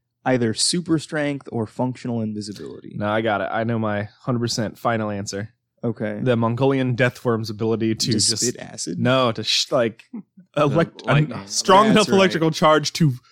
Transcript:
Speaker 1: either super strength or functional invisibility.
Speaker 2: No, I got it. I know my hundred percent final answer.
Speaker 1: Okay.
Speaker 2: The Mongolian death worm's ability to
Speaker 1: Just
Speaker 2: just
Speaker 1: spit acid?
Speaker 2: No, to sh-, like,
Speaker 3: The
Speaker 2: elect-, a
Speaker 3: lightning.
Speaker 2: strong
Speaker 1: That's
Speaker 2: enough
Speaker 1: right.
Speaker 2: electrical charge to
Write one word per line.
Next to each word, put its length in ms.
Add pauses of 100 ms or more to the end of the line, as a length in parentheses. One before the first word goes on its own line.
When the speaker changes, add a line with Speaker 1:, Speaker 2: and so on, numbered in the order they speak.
(260)
Speaker 1:
either 280
super 460
strength 520
or 140
functional 540
invisibility. 800
Speaker 2:
No, 100
I 140
got 180
it. 120
I 120
know 160
my 300 (120)
hundred 180
percent 380
final 320
answer. 440 (280)
Speaker 1:
Okay. 400
Speaker 2:
The 140
Mongolian 600
death 280
worm's 260
ability 460
to 160
Speaker 1:
Just 180
Speaker 2:
just 160
Speaker 1:
spit 160
acid? 380
Speaker 2:
No, 320
to 140
sh-, 260
like, 320 (520)
Speaker 3:
The 80
Speaker 2:
elect-, 400
a 20
Speaker 3:
lightning. 420
Speaker 2:
strong 380
Speaker 1:
That's 100
Speaker 2:
enough 140
Speaker 1:
right. 80
Speaker 2:
electrical 340
charge 420
to 200 (180)